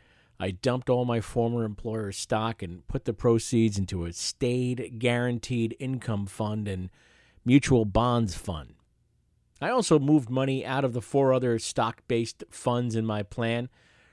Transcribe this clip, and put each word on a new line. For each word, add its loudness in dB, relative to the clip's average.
I -2
dumped -2
all 2
my 0
former -2
employer's -6
stock -2
and -12
put -6
the -2
proceeds 2
into -4
a -8
staid, -4
guaranteed 0
income -4
fund -4
and -6
mutual 6
bonds 2
fund. -10
I -2
also 4
moved 4
money -2
out -2
of 0
the -4
four 4
other 2
stock-based -4
funds -2
in 0
my -2
plan, -4